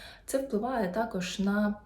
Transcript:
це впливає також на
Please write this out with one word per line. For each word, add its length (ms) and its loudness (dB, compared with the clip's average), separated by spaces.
це 120 -2
впливає 540 0
також 480 -2
на 460 2